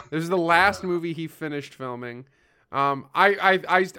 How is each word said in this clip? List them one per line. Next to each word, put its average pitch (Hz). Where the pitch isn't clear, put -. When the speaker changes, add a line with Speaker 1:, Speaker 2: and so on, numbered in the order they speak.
Speaker 1:
This 160
is 165
the 190
last 175
Speaker 2:
Yeah. 190
Speaker 1:
movie 170
he 160
finished 147
filming. 123
Um, 139
I, 196
I, 180
I, 185